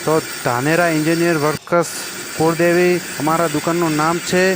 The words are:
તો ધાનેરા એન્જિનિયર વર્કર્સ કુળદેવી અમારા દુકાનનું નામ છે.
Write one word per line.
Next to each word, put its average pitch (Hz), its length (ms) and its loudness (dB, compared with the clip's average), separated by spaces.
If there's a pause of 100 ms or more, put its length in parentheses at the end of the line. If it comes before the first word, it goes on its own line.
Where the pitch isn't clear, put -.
તો 151 100 2 (320)
ધાનેરા 156 500 2
એન્જિનિયર 165 480 2
વર્કર્સ 156 460 0 (480)
કુળદેવી 170 640 2 (180)
અમારા 156 340 0
દુકાનનું 165 480 0
નામ 165 140 2 (140)
છે. 185 140 2 (100)